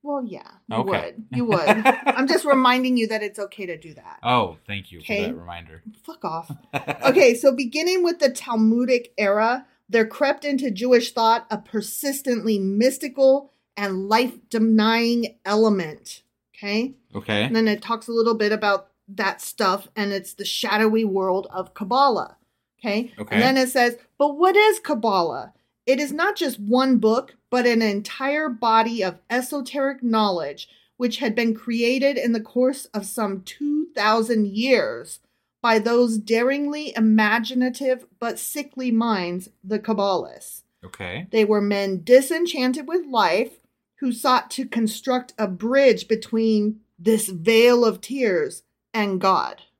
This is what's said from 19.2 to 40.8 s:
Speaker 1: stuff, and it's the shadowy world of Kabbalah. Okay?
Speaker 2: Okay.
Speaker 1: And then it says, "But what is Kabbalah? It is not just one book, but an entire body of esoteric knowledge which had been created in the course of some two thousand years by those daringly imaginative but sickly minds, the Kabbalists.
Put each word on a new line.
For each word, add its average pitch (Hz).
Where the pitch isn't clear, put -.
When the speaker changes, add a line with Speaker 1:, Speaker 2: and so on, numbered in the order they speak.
Speaker 1:
stuff, 202
and 202
it's 190
the 202
shadowy 220
world 190
of 185
Kabbalah. 226
Okay? 226
Speaker 2:
Okay. 214
Speaker 1:
And 220
then 262
it 254
says, 240
"But 285
what 370
is 427
Kabbalah? 190
It 262
is 285
not 359
just 262
one 247
book, 220
but 247
an 226
entire 269
body 226
of 175
esoteric 269
knowledge 196
which 240
had 220
been 233
created 240
in 233
the 226
course 254
of 202
some 196
two 294
thousand 220
years 196
by 226
those 233
daringly 277
imaginative 240
but 226
sickly 262
minds, 185
the 190
Kabbalists. 190